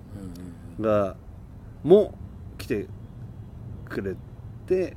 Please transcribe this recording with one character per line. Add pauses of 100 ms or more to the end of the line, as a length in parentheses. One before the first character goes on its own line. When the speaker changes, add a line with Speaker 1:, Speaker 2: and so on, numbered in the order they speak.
(180)
Speaker 1:
ん
う
ん
う
ん (240)
う
ん。
Speaker 2:
が、 (640)
も (420)
来
て (1040)
く
れ (500)
て、